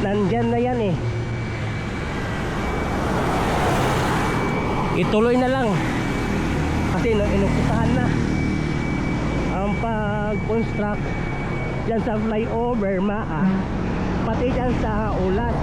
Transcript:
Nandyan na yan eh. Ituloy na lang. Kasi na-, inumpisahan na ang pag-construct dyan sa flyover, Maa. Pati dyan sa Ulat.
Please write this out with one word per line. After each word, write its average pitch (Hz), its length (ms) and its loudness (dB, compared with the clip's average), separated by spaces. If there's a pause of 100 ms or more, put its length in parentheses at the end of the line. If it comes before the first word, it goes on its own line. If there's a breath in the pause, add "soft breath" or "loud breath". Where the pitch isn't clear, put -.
Nandyan 208 480 2
na 240 80 2
yan 247 200 0 (120)
eh. 156 40 2 (4000)
Ituloy 226 400 4
na 254 80 2
lang. 262 240 2 (1200)
Kasi 214 240 2
na-, 202 160 2
inumpisahan 202 640 2
na 247 100 2 (1500)
ang 202 240 0
pag-construct 208 1200 0 (840)
dyan 226 160 0
sa 220 160 0
flyover, 220 800 0
Maa. 196 480 0 (800)
Pati 233 240 0
dyan 254 220 0 (100)
sa 214 400 0
Ulat. 226 400 0